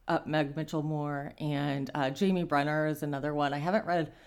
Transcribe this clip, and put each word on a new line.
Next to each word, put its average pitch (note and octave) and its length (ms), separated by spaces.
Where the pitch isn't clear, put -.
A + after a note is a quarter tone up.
up E3 200
Meg D3 280
Mitchell D#3 260
Moore, D3 560
and, C#3+ 560
uh, C3+ 160
Jamie F3+ 340
Brenner D3+ 440
is D3+ 160
another D3 300
one. D3 200
I C#3+ 60
haven't F3+ 260
read E3 260